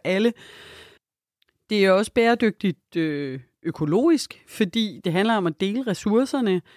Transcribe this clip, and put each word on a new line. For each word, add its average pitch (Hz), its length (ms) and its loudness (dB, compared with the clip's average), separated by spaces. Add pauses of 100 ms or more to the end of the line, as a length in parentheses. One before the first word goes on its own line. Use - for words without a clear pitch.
alle. 202 280 0 (1400)
Det 208 160 2
er 190 40 4
også 196 220 2
bæredygtigt, 233 840 0
øh, 143 440 -4 (220)
økologisk, 214 840 0
fordi 214 560 -4
det 175 80 -2
handler 208 220 2
om 196 120 0
at 160 140 -4
dele 202 220 -2
ressourcerne. 220 800 0 (140)